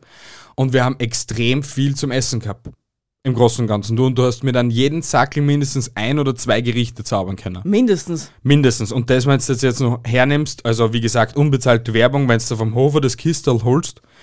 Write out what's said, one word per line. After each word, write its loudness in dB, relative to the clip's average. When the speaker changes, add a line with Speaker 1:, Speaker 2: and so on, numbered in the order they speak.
Speaker 1:
Und 0
wir 2
haben -2
extrem -2
viel -2
zum -4
Essen -4
gehabt. -10
Im 0
Großen 2
und -2
Ganzen. -2
Du, 2
und 0
du 2
hast -2
mir 0
dann 2
jeden 0
Sackel 0
mindestens 0
ein -2
oder 0
zwei 0
Gerichte -4
zaubern -4
können. -10
Speaker 2:
Mindestens. 0
Speaker 1:
Mindestens. 2
Und -2
das, 2
wenn 4
du -6
das -2
jetzt 0
noch 0
hernimmst, 0
also 2
wie 0
gesagt, 0
unbezahlte 2
Werbung, 2
wenn 4
du -4
vom -2
Hofer 2
das -2
Kistel 0
holst. 0